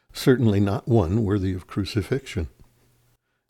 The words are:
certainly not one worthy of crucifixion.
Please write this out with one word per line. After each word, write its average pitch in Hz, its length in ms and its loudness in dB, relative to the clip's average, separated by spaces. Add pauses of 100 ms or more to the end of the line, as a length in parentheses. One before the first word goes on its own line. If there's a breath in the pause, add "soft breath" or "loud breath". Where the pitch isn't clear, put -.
(140)
certainly 110 480 4
not 101 260 -2
one 107 380 2
worthy 95 260 0
of 90 160 -8
crucifixion. - 800 -4 (1040)